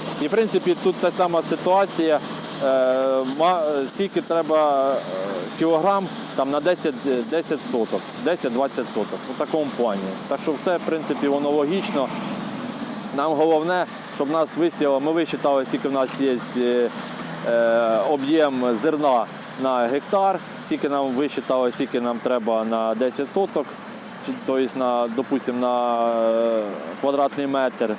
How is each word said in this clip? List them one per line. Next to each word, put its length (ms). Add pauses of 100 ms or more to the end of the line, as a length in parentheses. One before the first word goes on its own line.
(220)
І, 60
в 20
принципі, 540
тут 120
та 160
сама 300
ситуація. 800 (460)
Е, 580 (160)
ма-, 220
е, 260
стільки 340
треба, 680
е, 40 (640)
кілограм 460 (300)
там, 160
на 80
десять, 360 (120)
е, 220
десять 300 (120)
соток, 300 (220)
десять-двадцять 680
соток, 260 (100)
у 40
такому 340 (100)
плані. 240 (260)
Так 160
що 80
все, 260
в 40
принципі, 460
воно 220
логічно. 580 (1080)
Нам 180
головне, 520 (300)
щоб 160
нас 260
висіяло, 420
ми 120
висчитали, 540
скільки 240
в 20
нас 180 (100)
є, 180 (200)
е, 320 (600)
е, 500 (100)
об'єм 720
зерна 440 (380)
на 240
гектар, 520 (260)
скільки 240
нам 180
висчитали, 640
скільки 300
нам 180
треба 440
на 320
десять 380
соток, 320 (600)
чи, 60 (140)
то 120
есть 180
на, 320
допустим, 520
на, 500
е, 540 (380)
квадратний 460
метр. 520